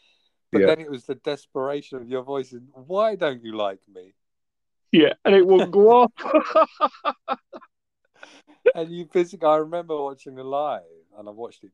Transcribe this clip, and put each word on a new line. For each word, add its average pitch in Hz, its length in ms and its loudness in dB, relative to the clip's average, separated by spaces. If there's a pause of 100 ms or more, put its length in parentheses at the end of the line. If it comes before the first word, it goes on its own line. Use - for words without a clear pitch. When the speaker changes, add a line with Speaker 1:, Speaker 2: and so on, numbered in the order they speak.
(500)
Speaker 1:
But 104 120 2
Speaker 2:
Yeah. 95 40 6
Speaker 1:
then 160 140 2
it 151 100 -14
was 127 140 -12
the 139 100 -8
desperation 139 840 -8
of 117 100 -16
your 127 140 -6
voice 135 300 -8
and, 123 200 -20
"Why 190 420 -4
don't 135 300 -6
you 110 100 -12
like 101 340 -4
me?" 92 260 -20 (760)
Speaker 2:
Yeah, 156 220 4 (120)
and 202 120 4
it 185 100 6
wouldn't 185 240 4
go 202 200 6 (120)
off. 226 140 0
<laughs> - 1200 -2 (1400)
Speaker 1:
And 165 160 -8
you 170 160 -12
physically, 175 420 -4
I 156 80 4
remember 160 400 -6
watching 139 420 -10
it 131 60 -14
live, 135 380 -6 (340)
and 104 120 -18
I've 104 80 -18
watched 117 280 -18
it 95 100 -20